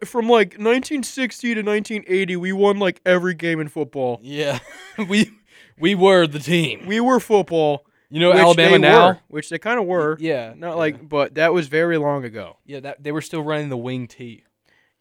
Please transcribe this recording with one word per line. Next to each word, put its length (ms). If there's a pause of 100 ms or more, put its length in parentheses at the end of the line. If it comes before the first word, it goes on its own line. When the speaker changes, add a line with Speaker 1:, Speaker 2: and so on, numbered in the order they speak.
Speaker 1:
from, 240
like, 280
nineteen 460
sixty 500
to 80
nineteen 460
eighty, 300
we 160
won, 260
like, 260
every 280
game 260
in 80
football." 560
Speaker 2:
Yeah. 360 (380)
<laughs> 120
We, 200 (480)
we 160
were 320
the 140
team. 460
Speaker 1:
We 160
were 180
football. 680 (240)
Speaker 2:
You 120
know 80
Speaker 1:
Which 100
Speaker 2:
Alabama 320
Speaker 1:
they 60
Speaker 2:
now? 300
Speaker 1:
were, 200
which 220
they 100
kinda 240
were. 280 (100)
Speaker 2:
Y-, 60
yeah, 280
Speaker 1:
Not 140
Speaker 2:
yeah. 60
Speaker 1:
like, 340
but 260
that 180
was 140
very 300
long 260
ago. 420
Speaker 2:
Yeah, 140
that, 240
they 80
were 100
still 200
running 260
the 100
wing 300
tee. 360 (580)